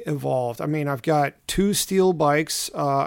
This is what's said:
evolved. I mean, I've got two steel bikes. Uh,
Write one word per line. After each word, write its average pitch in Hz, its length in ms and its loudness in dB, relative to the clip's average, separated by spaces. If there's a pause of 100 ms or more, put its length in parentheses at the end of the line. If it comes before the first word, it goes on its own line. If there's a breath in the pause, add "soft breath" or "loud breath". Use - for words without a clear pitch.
evolved. 135 560 -2
I - 60 -4
mean, 147 200 -2
I've 139 140 -4
got 147 320 2 (140)
two 196 260 2
steel 185 400 2
bikes. 151 600 0
Uh, 143 320 0